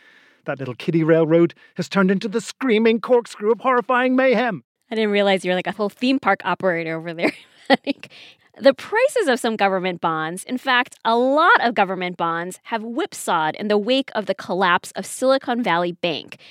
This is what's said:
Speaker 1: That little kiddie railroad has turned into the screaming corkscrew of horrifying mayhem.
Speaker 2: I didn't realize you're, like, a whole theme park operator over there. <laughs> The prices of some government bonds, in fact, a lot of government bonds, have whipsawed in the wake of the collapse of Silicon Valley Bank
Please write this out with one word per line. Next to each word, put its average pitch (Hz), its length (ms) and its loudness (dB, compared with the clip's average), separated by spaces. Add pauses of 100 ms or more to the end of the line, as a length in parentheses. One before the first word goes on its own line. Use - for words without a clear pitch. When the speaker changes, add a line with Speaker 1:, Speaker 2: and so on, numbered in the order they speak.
(460)
Speaker 1:
That 139 140 -8
little 127 160 -8
kiddie 165 300 0
railroad 160 480 4 (220)
has 180 120 -8
turned 190 240 2
into 196 160 -2
the 214 140 -4
screaming 226 580 2
corkscrew 233 540 0
of 202 80 -2
horrifying 254 560 2
mayhem. 240 460 2 (260)
Speaker 2:
I 233 60 -8
didn't 220 160 0
realize 196 320 2
you're, 180 120 0
like, 180 120 -4
a 175 40 -2
whole 208 180 -4
theme 269 300 0
park 196 260 0
operator 165 520 -2
over 165 160 -10
there. 175 240 -2
<laughs> - 40 -20 (1160)
The 262 140 4
prices 466 540 0
of 247 140 0
some 226 160 -2
government 185 440 0
bonds, 165 440 -4
in 254 120 -6
fact, 254 460 -2
a 226 140 2
lot 294 440 4
of 233 140 -2
government 185 400 -2
bonds, 170 480 -4
have 226 180 -6
whipsawed 214 760 -4
in 214 120 -6
the 208 100 2
wake 254 380 0
of 214 100 -4
the 190 80 -2
collapse 185 600 0
of 196 100 -6
Silicon 254 560 0
Valley 175 300 0
Bank - 460 -6 (140)